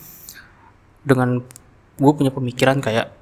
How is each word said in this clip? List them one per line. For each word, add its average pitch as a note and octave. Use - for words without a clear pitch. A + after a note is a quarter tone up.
dengan B2+
gue C#3+
punya C#3+
pemikiran C3
kayak A#2